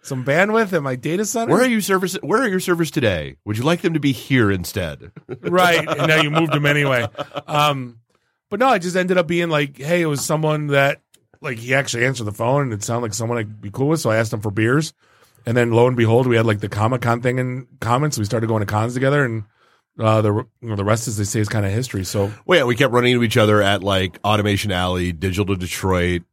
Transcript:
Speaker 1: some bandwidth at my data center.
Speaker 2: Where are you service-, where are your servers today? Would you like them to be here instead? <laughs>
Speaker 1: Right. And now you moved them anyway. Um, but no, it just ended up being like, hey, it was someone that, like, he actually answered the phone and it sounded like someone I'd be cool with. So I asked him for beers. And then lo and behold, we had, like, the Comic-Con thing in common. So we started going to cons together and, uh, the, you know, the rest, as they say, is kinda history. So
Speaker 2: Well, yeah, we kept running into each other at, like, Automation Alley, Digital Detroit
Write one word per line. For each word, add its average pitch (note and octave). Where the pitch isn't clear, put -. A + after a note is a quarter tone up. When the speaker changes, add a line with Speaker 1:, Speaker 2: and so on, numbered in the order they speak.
Speaker 1:
some B2+
bandwidth G3
at D3+
my C3
data E3+
center. A3+
Speaker 2:
Where G3
are C4
you A3+
service-, F#3
where G3
are C4
your F#3
servers E3+
today? E2+
Would G#2+
you A#2+
like E3+
them E3
to D3+
be C#3
here A#2+
instead? F2
<laughs> -
Speaker 1:
Right. F3
And D3+
now D#3
you D3
moved D#3
them D3
anyway. C#3
Um, C#3
but G3+
no, C4
it G3+
just F3
ended F3+
up E3+
being E3+
like, D3
hey, E3+
it E3
was C#3
someone D3+
that, C#3
like, C3
he B2
actually B2+
answered A#2+
the G#2
phone B2+
and A#2+
it G#2
sounded A#2+
like A2
someone A#2
I'd G#2+
be G2+
cool C3
with. D#3+
So A#2+
I A2
asked A2+
him G#2+
for G#2
beers. A#2+
And A#2+
then A#2
lo A#2
and B2+
behold, A#2+
we A#2+
had, A2+
like, G#2
the G#2
Comic-Con A#2
thing B2+
in B2+
common. C3+
So A#2
we G#2
started A2+
going A2
to G2+
cons G#2+
together C3+
and, A2+
uh, A2
the, G#2
you A#2
know, G#2
the G2
rest, A2
as G#2
they G#2+
say, A2+
is G2+
kinda G#2
history. G#2
So G2+
Speaker 2:
Well, F3+
yeah, C3
we A#2+
kept B2
running B2
into A#2+
each A2+
other G#2+
at, G2
like, F#2+
Automation G#2
Alley, F2+
Digital F#2
Detroit F2+